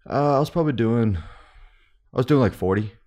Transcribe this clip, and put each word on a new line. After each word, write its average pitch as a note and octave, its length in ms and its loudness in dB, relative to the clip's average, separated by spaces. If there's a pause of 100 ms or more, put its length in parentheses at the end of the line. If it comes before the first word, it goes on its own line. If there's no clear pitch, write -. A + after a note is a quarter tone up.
Uh, C#3+ 260 0
I C3 40 2
was D3+ 100 0
probably D3+ 240 -2
doing, A2+ 440 0
I - 1000 -16
was B2 80 0
doing, C#3+ 160 4
like, G2+ 120 2
forty. G2+ 400 -2 (140)